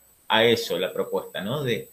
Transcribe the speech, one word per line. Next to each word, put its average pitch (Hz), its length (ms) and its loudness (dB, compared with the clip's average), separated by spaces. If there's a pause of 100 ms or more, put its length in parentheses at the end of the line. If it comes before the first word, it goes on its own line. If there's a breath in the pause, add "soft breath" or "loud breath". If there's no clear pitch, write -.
(300)
a 110 160 4
eso 113 340 2
la 90 140 -2
propuesta, 92 480 -4
¿no? 123 220 -4
De 113 300 -4